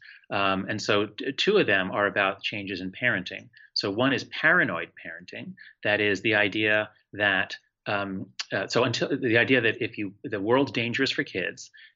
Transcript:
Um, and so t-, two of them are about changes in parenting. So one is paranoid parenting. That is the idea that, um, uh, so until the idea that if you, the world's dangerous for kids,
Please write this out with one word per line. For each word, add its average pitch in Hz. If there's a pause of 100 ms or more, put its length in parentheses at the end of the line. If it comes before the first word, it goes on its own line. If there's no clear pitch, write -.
(300)
Um, 98
and 107
so 104
t-, 135
two 202
of 165
them 95
are 101
about 98
changes 101
in 92
parenting. 104 (260)
So 104
one 123
is 92
paranoid 127 (120)
parenting. 90 (300)
That 104
is 101
the 110
idea 107 (240)
that, 98 (280)
um, 101 (260)
uh, 98
so 113
until 127
the 123
idea 120
that 110
if 107
you, 101
the 107
world's 123
dangerous 120
for 151
kids, - (260)